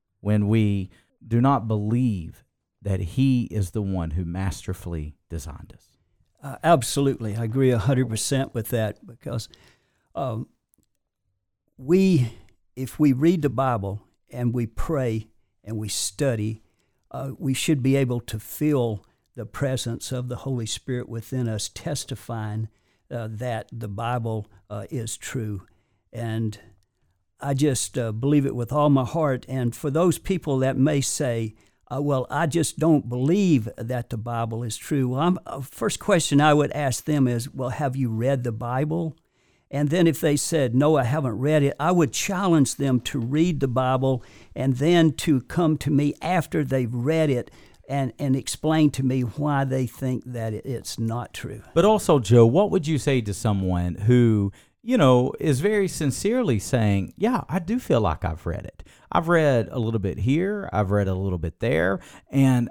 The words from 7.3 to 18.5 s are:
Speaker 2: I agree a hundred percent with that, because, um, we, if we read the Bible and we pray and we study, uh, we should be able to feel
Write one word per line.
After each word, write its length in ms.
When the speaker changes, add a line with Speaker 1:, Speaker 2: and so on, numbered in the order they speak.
Speaker 2:
I 80
agree 280
a 60
hundred 300
percent 460
with 160
that, 360
because, 440
um, 320
we, 560
if 200
we 140
read 300
the 80
Bible 520
and 240
we 120
pray 600
and 160
we 120
study, 720
uh, 260
we 160
should 300
be 140
able 240
to 180
feel 640